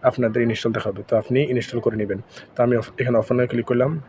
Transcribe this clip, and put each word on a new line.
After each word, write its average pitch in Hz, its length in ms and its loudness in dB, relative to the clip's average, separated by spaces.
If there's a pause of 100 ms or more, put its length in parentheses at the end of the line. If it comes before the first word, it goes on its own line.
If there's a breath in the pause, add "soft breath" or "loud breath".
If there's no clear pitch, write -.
আপনাদের 120 380 0
ইনস্টল 113 300 -2
দেখাবে, 104 320 -4
তো - 120 2
আপনি 123 180 0 (140)
ইনস্টল 120 320 -2
করে 113 160 2
নেবেন। 98 180 -4 (340 loud breath)
তো - 120 -10
আমি 123 160 2
অফ-, - 200 -12
এখানে 123 200 2
ওপেনে 123 300 2
ক্লিক 120 180 -2
করলাম। 127 220 2 (180)